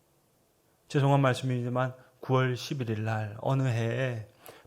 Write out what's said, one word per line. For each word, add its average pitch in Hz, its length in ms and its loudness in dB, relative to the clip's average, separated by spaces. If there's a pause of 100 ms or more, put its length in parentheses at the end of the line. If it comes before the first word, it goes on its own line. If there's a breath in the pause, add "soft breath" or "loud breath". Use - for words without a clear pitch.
(880)
죄송한 139 320 4
말씀이지만 123 760 0 (240 loud breath)
구월 127 380 2
십일 127 320 -6
일 107 160 -2
날 107 340 -4
어느 135 240 0
해에 117 640 -2 (400 loud breath)